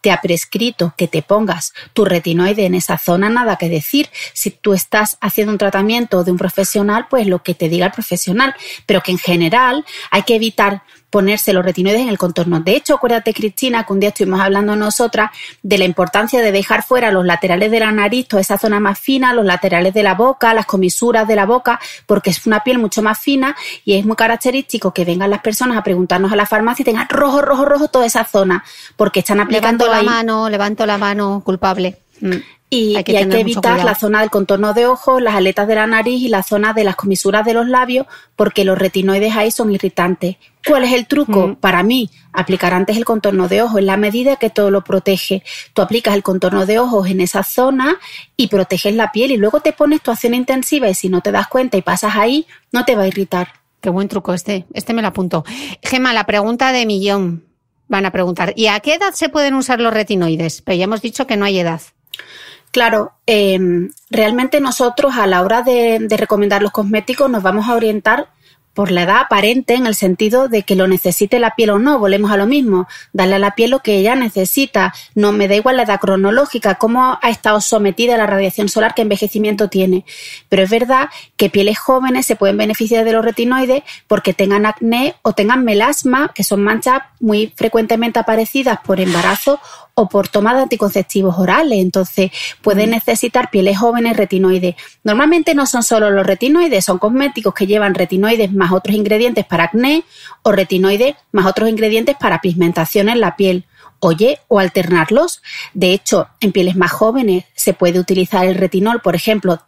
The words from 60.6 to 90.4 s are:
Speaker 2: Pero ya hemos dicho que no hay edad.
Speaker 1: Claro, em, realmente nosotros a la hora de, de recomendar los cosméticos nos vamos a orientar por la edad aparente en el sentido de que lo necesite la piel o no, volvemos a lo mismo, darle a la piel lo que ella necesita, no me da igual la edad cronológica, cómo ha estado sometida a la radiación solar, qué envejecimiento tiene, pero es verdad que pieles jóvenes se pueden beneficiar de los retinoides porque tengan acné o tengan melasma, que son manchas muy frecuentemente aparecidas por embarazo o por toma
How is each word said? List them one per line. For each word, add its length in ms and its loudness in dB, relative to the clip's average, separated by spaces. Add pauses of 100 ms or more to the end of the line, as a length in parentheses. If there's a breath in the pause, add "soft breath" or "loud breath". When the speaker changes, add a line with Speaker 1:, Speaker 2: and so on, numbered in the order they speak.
Speaker 2:
Pero 160 -2
ya 60 0
hemos 180 -4
dicho 240 -6
que 100 -2
no 80 0
hay 160 0
edad. 220 -4 (880 loud breath)
Speaker 1:
Claro, 420 0 (140)
em, 640 2 (200)
realmente 500 0
nosotros 560 0
a 100 2
la 160 2
hora 200 0
de, 380 2
de 160 -2
recomendar 460 0
los 100 -2
cosméticos 580 0
nos 120 0
vamos 260 0
a 60 0
orientar 540 0 (440 soft breath)
por 180 -2
la 140 0
edad 160 4
aparente 540 2
en 120 0
el 80 0
sentido 540 2
de 160 0
que 100 0
lo 140 2
necesite 500 0
la 160 0
piel 160 2
o 80 2
no, 220 2
volvemos 320 2
a 40 2
lo 100 2
mismo, 420 2 (240 loud breath)
darle 240 2
a 20 2
la 160 0
piel 160 2
lo 80 2
que 200 0
ella 180 2
necesita, 760 0 (220 loud breath)
no 160 2
me 160 2
da 80 2
igual 220 2
la 80 2
edad 160 -2
cronológica, 720 0
cómo 480 0
ha 80 2
estado 300 0
sometida 560 0
a 20 2
la 80 2
radiación 420 -2
solar, 280 0
qué 60 0
envejecimiento 640 -2
tiene, 360 0 (440 loud breath)
pero 160 4
es 60 -4
verdad 380 2 (280 loud breath)
que 140 2
pieles 280 0
jóvenes 480 0
se 80 0
pueden 220 0
beneficiar 480 0
de 80 0
los 120 0
retinoides 600 0 (240 loud breath)
porque 260 0
tengan 320 2
acné 560 -2
o 120 0
tengan 300 2
melasma, 680 0
que 80 -4
son 220 0
manchas 360 0 (200)
muy 340 0
frecuentemente 640 0
aparecidas 640 0
por 140 0
embarazo 640 0 (360 loud breath)
o 120 2
por 180 0
toma 300 0